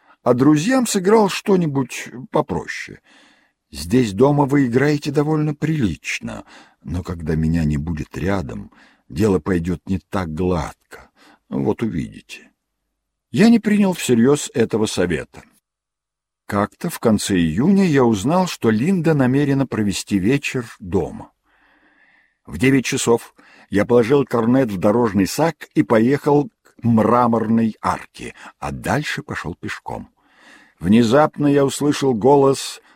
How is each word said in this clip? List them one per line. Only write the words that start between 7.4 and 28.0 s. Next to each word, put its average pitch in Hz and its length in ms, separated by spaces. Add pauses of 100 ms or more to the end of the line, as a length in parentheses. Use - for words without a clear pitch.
не 73 120
будет 76 400
рядом, 69 540 (380)
дело 92 300
пойдет 87 480
не 92 120
так 90 340
гладко. 90 760 (400)
Вот 104 340
увидите". 64 640 (840)
Я 196 180
не 233 100
принял 202 340
всерьез 127 600
этого 110 320
совета. 90 580 (1040)
Как-то 104 440
в - 100
конце 104 360
июня 123 500
я 139 180
узнал, 120 420
что - 240
Линда 160 440
намерена 139 520
провести 104 540
вечер 123 460 (140)
дома. 85 520 (1120)
В 110 120
девять 131 260
часов - 500 (360)
я 98 160
положил 123 400
корнет 120 440
в 98 80
дорожный 104 500
сак - 480
и 156 80
поехал 135 640 (120)
к - 120 (100)
Мраморной 113 1000
арке, - 540 (240)